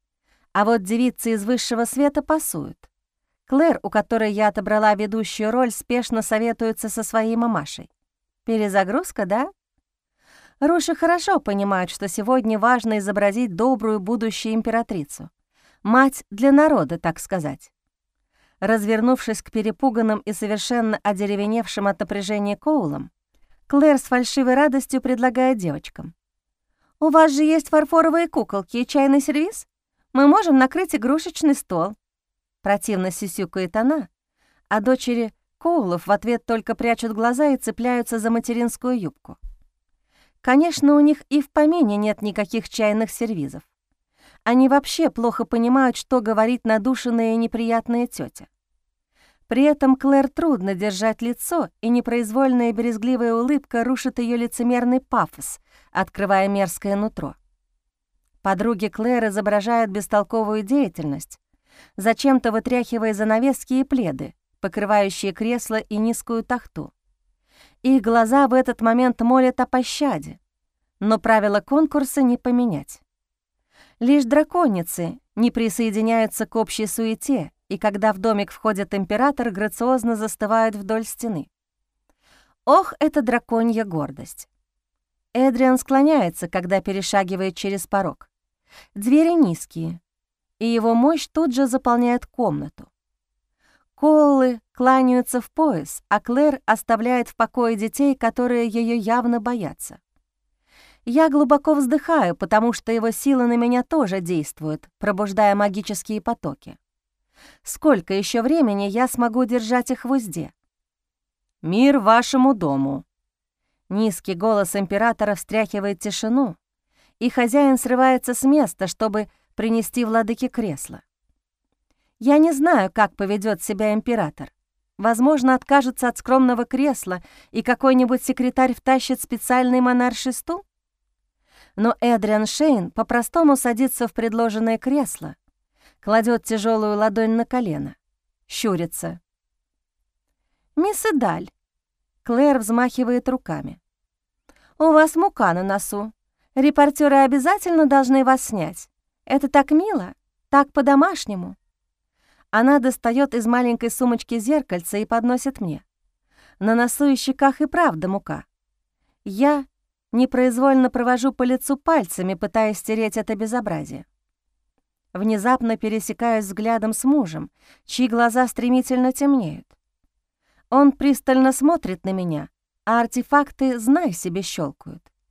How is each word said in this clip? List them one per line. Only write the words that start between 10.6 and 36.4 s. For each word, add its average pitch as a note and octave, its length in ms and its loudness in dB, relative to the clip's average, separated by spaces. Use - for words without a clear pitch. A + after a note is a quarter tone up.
Руши E4 320 0
хорошо E4+ 460 0
понимают, G3 500 -2
что - 160 -8
сегодня A3 500 -2
важно A3+ 420 2
изобразить G3+ 580 -2
добрую A3 420 0
будущую A3 560 -4
императрицу. A3 720 -4
Мать B3+ 480 2
для B3 220 2
народа, B3 480 4
так E3 180 -4
сказать. D3 540 -8
Развернувшись A3 800 0
к - 80 -20
перепуганным A3 720 0
и G#3+ 120 -8
совершенно G#3+ 720 -4
одеревеневшим G#3 840 -2
от G3 100 -2
напряжения G3+ 580 -4
Коулам, E3+ 540 -4
Клэр C#4+ 320 4
с - 40 -6
фальшивой B3+ 520 0
радостью C4+ 460 0
предлагает B3+ 580 0
девочкам. E3 560 -8
«У D#4 100 2
вас D#4+ 220 6
же C#4 100 0
есть D#4 260 2
фарфоровые D#4+ 600 2
куколки G3+ 480 -6
и B3 100 -2
чайный C#4 340 2
сервиз? D4+ 460 -4
Мы C#4 160 4
можем E4+ 300 4
накрыть D#4 360 0
игрушечный C#4+ 640 -2
стол». F#3 400 -6
Противно G3 500 -2
сюсюкает F#3 640 -8
она, B3+ 340 -2
а G#3 100 0
дочери A#3+ 560 -2
Коулов G#3+ 480 -2
в F#3+ 60 0
ответ A3+ 340 -2